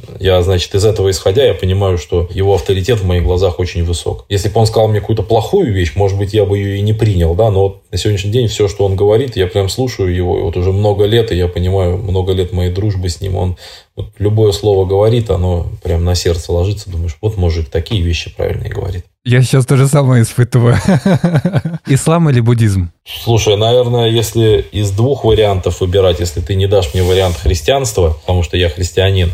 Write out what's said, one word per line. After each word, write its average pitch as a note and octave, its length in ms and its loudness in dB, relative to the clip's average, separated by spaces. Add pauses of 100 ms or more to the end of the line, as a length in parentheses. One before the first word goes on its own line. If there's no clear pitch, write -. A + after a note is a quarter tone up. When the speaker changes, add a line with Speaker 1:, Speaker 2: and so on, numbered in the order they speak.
(180)
Speaker 1:
я, F2+ 240 2
значит, F2+ 320 -2
из G2+ 100 2
этого G2 260 2
исходя, G2+ 340 0
я G2+ 100 2
понимаю, F#2+ 420 0
что E2+ 360 -2
его G2 220 0
авторитет F#2+ 460 0
в F#2+ 60 -2
моих F2+ 160 0
глазах F2+ 380 0
очень F2 240 -4
высок. E2+ 440 -6
Если G2+ 200 -2
бы A#2 100 -2
он A2 80 4
сказал A2 220 2
мне G#2+ 120 0
какую-то G#2+ 220 -2
плохую A2+ 500 0
вещь, F#2 220 -2
может G2 240 0
быть, G2+ 160 -4
я G#2 100 2
бы G2 140 0
её G2 180 -4
и G2+ 40 -4
не G#2+ 120 0
принял, F2+ 440 0
да, A2 160 2
но G2 100 2
вот F#2+ 200 -2 (100)
на F#2+ 60 -4
сегодняшний G2+ 340 -2
день A#2+ 160 0
всё, G#2 180 0
что G2+ 180 -2
он F#2+ 120 0
говорит, A2 400 2
я F#2 100 0
прям G2 220 -2
слушаю A2+ 440 -4
его, F2+ 260 -2
и F#2+ 40 -2
вот F#2 140 -4
уже F#2 160 0
много G#2 320 2
лет, A2 260 2
и F2 60 -2
я F2+ 100 0
понимаю, F2+ 520 0
много F#2 340 -2
лет F#2 200 -2
моей F2+ 200 -2
дружбы F#2+ 360 -4
с - 120 -8
ним, F#2 160 -6
он F2+ 200 -4 (380)
вот G2+ 120 -10 (120)
любое G#2+ 320 2
слово F#2+ 340 0
говорит, A2 460 2
оно F2+ 380 -2 (160)
прям E2+ 200 -2
на F2 120 0
сердце F2 360 -4
ложится, F#2 380 -4
думаешь, E2+ 300 -6
вот - 160 -4
мужик E2+ 320 -2
такие F2 340 -4
вещи E2+ 320 -4
правильные - 360 -6
говорит. F#2+ 340 -8 (220)
Speaker 2:
Я B2 140 2
сейчас C3 240 2
то C#3 140 2
же C3+ 80 4
самое C3 360 4
испытываю. A#2+ 540 2 (560)
<laughs> E3 540 -2
Ислам D#3+ 420 2
или B2 120 4
буддизм? A2 500 2 (160)
Speaker 1:
Слушай, A2 500 0
наверное, A#2+ 540 2
если A2 600 2
из G2+ 200 -2
двух A#2 340 0
вариантов G2+ 560 2
выбирать, F#2 400 2
если - 220 -4
ты G2 140 -4
не F#2+ 100 0
дашь G2 260 0
мне F#2 100 0
вариант F#2 340 2
христианства, F#2+ 840 0
потому F2+ 220 0
что F2 160 -4
я F2 100 2
христианин, F#2 640 0